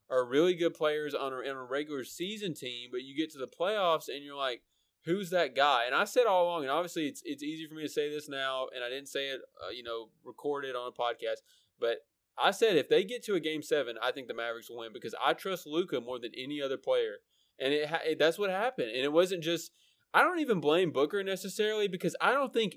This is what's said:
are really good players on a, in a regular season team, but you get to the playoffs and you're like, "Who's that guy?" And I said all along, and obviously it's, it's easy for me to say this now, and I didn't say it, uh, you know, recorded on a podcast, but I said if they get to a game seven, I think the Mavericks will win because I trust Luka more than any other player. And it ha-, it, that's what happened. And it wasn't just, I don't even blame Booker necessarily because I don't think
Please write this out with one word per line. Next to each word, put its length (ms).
are 180
really 260
good 200
players 420
on 160
a, 80
in 160
a 80
regular 400
season 500
team, 380
but 120
you 120
get 160
to 60
the 100
playoffs 640
and 160
you're 100
like, 280
"Who's 240
that 260
guy?" 300
And 100
I 80
said 220
all 180
along, 200
and 80
obviously 360
it's, 160
it's 180
easy 240
for 100
me 80
to 60
say 200
this 180
now, 480
and 80
I 60
didn't 180
say 200
it, 120
uh, 40
you 140
know, 260
recorded 500
on 160
a 0
podcast, 460
but 200
I 140
said 240
if 140
they 160
get 200
to 100
a 40
game 220
seven, 400
I 100
think 160
the 60
Mavericks 360
will 100
win 140
because 300
I 100
trust 320
Luka 360
more 180
than 180
any 240
other 160
player. 380
And 140
it 140
ha-, 180
it, 140
that's 200
what 100
happened. 400
And 140
it 100
wasn't 300
just, 280
I 100
don't 160
even 200
blame 320
Booker 320
necessarily 640
because 320
I 120
don't 220
think 240